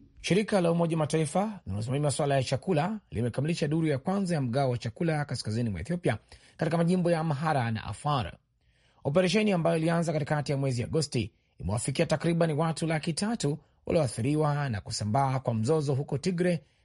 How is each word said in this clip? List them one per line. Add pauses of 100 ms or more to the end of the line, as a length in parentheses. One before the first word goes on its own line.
(220)
Shirika
la
Umoja
Mataifa
linalosimamia
masuala
ya
chakula (120)
limekamilisha
duru
ya
kwanza
ya
mgao
wa
chakula
kaskazini
mwa
Ethiopia (400)
katika
majimbo
ya
Amhara
na
Afar. (680)
Operesheni
ambayo
ilianza
katikati
ya
mwezi
Agosti (280)
imewafikia
takriban
watu
laki
tatu (280)
walioathiriwa
na
kusambaa
kwa
mzozo
huko
Tigre (220)